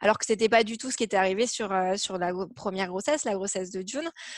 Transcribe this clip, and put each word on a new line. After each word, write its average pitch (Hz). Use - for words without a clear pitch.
Alors 208
que -
c'était 220
pas 226
du 220
tout 262
ce -
qui 233
était 208
arrivé 190
sur, 214
euh, 185
sur 190
la 180
gro-, 185
première 190
grossesse, 208
la 220
grossesse 190
de 185
June. 285